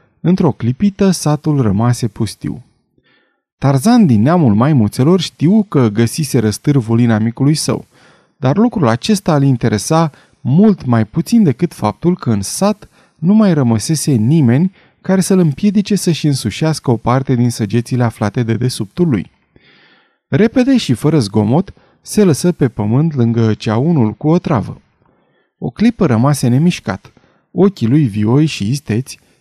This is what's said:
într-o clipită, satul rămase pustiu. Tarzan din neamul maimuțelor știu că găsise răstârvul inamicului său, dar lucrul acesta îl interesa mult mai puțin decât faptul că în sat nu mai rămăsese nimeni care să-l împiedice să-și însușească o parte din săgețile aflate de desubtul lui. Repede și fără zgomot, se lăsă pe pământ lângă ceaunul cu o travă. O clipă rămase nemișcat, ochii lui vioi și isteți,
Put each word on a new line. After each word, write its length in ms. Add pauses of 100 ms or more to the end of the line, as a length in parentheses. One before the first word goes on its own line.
(200)
într-o 320
clipită, 580
satul 500
rămase 480
pustiu. 540 (960)
Tarzan 480
din 160
neamul 320
maimuțelor 680
știu 420
că 260
găsise 500
răstârvul 600
inamicului 540
său, 300 (520)
dar 200
lucrul 320
acesta 480
îl 60
interesa 680 (300)
mult 440
mai 200
puțin 380
decât 300
faptul 440
că 140
în 120
sat 440 (320)
nu 160
mai 200
rămăsese 580
nimeni 600 (280)
care 200
să-l 180
împiedice 560
să-și 320
însușească 640
o 60
parte 380
din 160
săgețile 540
aflate 380
de 120
desubtul 540
lui. 220 (1000)
Repede 480
și 180
fără 260
zgomot, 520 (280)
se 240
lăsă 280
pe 160
pământ 460
lângă 400
ceaunul 580
cu 160
o 100
travă. 420 (760)
O 120
clipă 360
rămase 420
nemișcat, 640 (400)
ochii 340
lui 180
vioi 420
și 240
isteți, 480 (220)